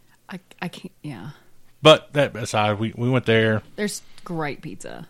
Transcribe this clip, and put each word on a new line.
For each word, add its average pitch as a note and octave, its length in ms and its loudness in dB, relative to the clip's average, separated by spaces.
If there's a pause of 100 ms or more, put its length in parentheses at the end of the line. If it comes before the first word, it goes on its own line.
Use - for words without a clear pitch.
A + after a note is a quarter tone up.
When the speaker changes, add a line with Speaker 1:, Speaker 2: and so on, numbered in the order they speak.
(280)
Speaker 1:
I, F#3 120 -14 (200)
I F3+ 80 -6
can't, - 240 -14 (100)
yeah. C3+ 280 -12 (520)
Speaker 2:
But D3+ 320 8
that C#3 220 2
aside, G#2+ 420 0
we, A2 180 -4
we A#2+ 120 -2
went B2+ 160 0
there. A2 380 4 (140)
Speaker 1:
There's G#3 260 -6 (220)
great D#3+ 380 -8
pizza. - 480 -14